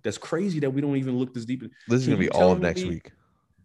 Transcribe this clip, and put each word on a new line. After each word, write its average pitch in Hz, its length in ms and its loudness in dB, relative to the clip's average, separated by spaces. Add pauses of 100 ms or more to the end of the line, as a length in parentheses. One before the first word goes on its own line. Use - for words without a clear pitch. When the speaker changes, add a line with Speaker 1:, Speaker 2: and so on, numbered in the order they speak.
Speaker 1:
that's 104 160 -4
crazy 175 420 -4
that 139 100 0
we 135 100 -2
don't 143 160 0
even 131 200 -2
look 127 160 -2
this 117 120 -8
deep 123 180 -8
in? 110 80 -14 (180)
Speaker 2:
This 123 120 4
is 127 60 0
Speaker 1:
Can 113 80 2
Speaker 2:
gonna 101 40 0
be 90 60 4
Speaker 1:
you - 80 0
Speaker 2:
all 90 180 6
of 90 80 4
Speaker 1:
tell 90 40 -2
Speaker 2:
next 87 200 0
Speaker 1:
me, 90 60 -4
Speaker 2:
week. 82 240 -8 (520)